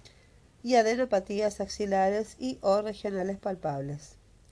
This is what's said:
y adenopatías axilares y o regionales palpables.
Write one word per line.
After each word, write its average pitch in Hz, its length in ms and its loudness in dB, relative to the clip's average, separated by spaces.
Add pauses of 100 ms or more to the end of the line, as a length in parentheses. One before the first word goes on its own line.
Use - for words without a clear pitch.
(640)
y 247 120 2
adenopatías 214 840 2
axilares 196 800 0
y 254 220 -6
o 202 200 4
regionales 202 560 -4
palpables. 147 800 -8 (340)